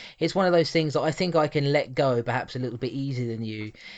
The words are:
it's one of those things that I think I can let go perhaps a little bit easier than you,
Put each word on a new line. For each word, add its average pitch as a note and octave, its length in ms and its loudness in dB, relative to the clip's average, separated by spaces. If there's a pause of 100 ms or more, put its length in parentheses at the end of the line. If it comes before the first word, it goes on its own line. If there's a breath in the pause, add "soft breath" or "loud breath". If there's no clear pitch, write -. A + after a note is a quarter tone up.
(180 loud breath)
it's - 180 0
one F#3+ 100 4
of F3+ 80 4
those E3+ 180 4
things D#3 220 2
that D3 80 2
I D#3 100 2
think F3 240 0
I D#3 120 4
can C#3+ 260 0
let C#3+ 200 0
go B2+ 300 2
perhaps B2 320 -4
a B2+ 40 -6
little B2 180 -4
bit A#2+ 160 -4
easier C3 340 -4
than A2+ 160 -4
you, G#2+ 300 -8 (240 loud breath)